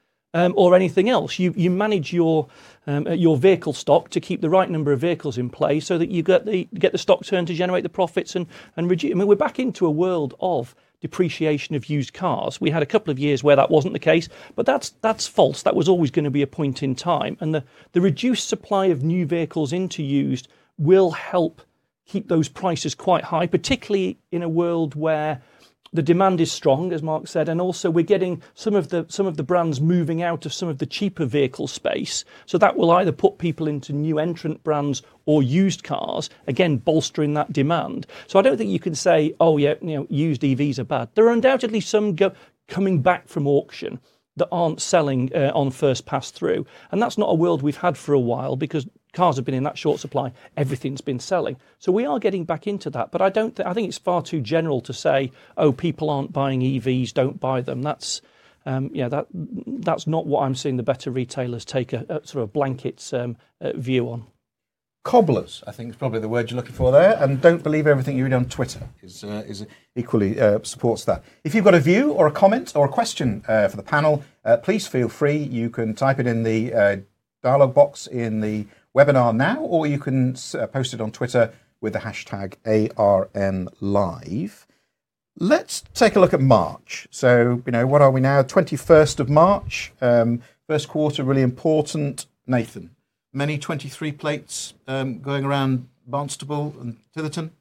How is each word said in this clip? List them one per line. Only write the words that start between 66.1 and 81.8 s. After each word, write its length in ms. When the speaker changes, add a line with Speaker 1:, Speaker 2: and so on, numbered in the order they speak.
Speaker 2:
the 100
word 220
you're 60
looking 180
for 160
there, 320
and 180
don't 220
believe 240
everything 320
you 60
read 80
on 140
Twitter 340
is, 200
uh, 240
is 180
equally, 460
uh, 240
supports 400
that. 180
If 100
you've 100
got 100
a 60
view 300
or 160
a 60
comment 420
or 120
a 20
question, 580
uh, 220
for 80
the 80
panel, 400
uh, 120
please 320
feel 200
free. 280
You 340
can 240
type 240
it 80
in 160
the, 320
uh, 220
dialogue 320
box 360
in 320
the 260
webinar 360
now, 280
or 260
you 140
can 320
s-, 240
uh, 100
post 260
it 80
on 120
Twitter 400